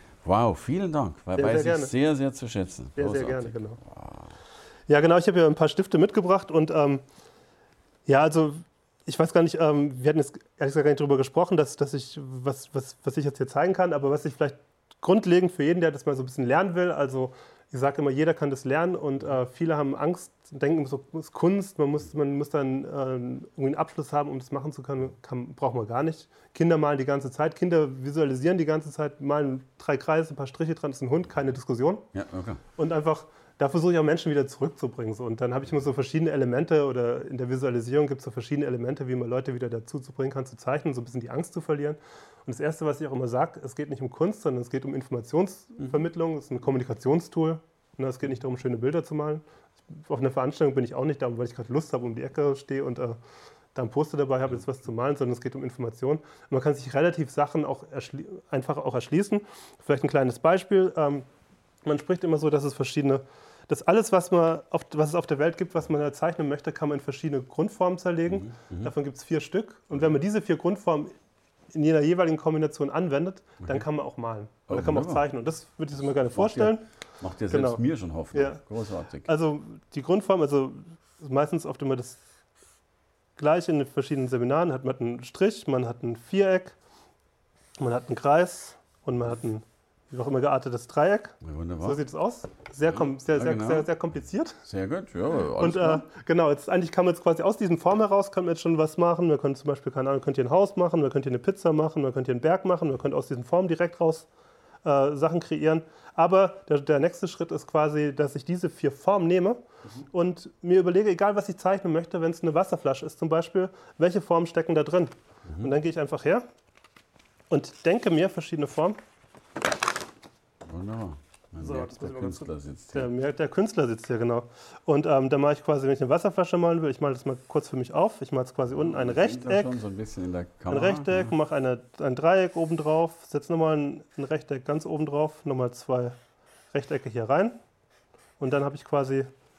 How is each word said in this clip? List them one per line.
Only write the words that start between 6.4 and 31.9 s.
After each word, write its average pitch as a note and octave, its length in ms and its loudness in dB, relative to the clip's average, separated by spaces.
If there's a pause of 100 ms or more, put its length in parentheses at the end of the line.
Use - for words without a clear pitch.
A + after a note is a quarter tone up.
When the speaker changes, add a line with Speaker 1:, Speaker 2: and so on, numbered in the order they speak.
Speaker 2:
und, D#3+ 200 4
ähm, C#3+ 300 2 (1040)
ja, C3+ 160 6
also D#3 320 4 (500)
ich - 140 -4
weiß E3 140 2
gar E3+ 100 8
nicht, E3 180 2
ähm, D3 420 2
wir C#3 60 4
hatten D#3 100 4
jetzt - 200 -2 (180)
ehrlich C3+ 160 0
gesagt D3 120 2
gar D3 80 6
nicht C#3+ 80 0
drüber C#3 160 4
gesprochen, D#3+ 400 2
dass, D3 200 0
dass C3+ 180 0
ich, - 280 -10
was, C3 520 -8
was, C3 300 -6
was C3 120 -4
ich D3+ 80 0
jetzt C#3 140 -4
hier B2+ 100 -2
zeigen F3 260 0
kann, F3+ 180 2
aber C#3 180 0
was D3 140 -2
ich C#3+ 100 -6
vielleicht C#3 220 -2 (440)
grundlegend F#3 500 4
für C#3+ 140 -2
jeden, F3 160 2
der D#3+ 100 4
das C#3 160 -8
mal C#3+ 80 0
so C3 80 -4
ein C3 40 -6
bisschen C3 200 -4
lernen E3+ 300 2
will, F3+ 160 2
also C3 400 -2 (400)
ich C3 80 -8
sage C#3 220 2
immer, C#3+ 80 2
jeder D#3 240 2
kann D3 160 -2
das C3 140 -6
lernen E3 300 0
und, C#3+ 300 -4
äh, C3 220 0
viele D#3+ 300 -2
haben C#3 200 0
Angst, D#3+ 340 -4 (200)
denken, C#3+ 360 0
so, C3+ 180 -6 (100)
es D#3+ 120 -8
ist - 60 -20
Kunst, F#3+ 460 0
man D3 100 2
muss, D3 260 -4
man C#3+ 240 0
muss C#3+ 120 -4
dann, C3+ 340 -2
äh, - 40 -12
irgendwie C3 760 -6
einen C#3 80 0
Abschluss - 380 -4
haben, D3 180 -2
um C3+ 80 -8
das B2+ 140 -12
machen C#3 200 -6
zu C#3 100 -14
können, C3 280 -6 (120)
kann, B2+ 320 -10
braucht B2+ 200 -2
man A2+ 140 -2
gar A#2 140 -2
nicht. D#3 260 -4 (260)
Kinder E3+ 240 4
malen D3 200 2
die C3+ 80 -2
ganze C#3 240 -2
Zeit, D#3 260 -2
Kinder E3+ 320 2 (160)
visualisieren C#3+ 540 0
die D#3+ 80 0
ganze D#3 260 0
Zeit, D3 280 -6
malen C#3 440 0 (140)
drei C#3+ 180 0
Kreise, D#3 380 0
ein - 20 -12
paar C#3 100 -8
Striche D#3+ 280 -4
dran, D3 180 -6
ist - 100 -14
ein B2 80 -4
Hund, F3 180 0
keine C3 240 -2
Diskussion. C3 460 0 (140)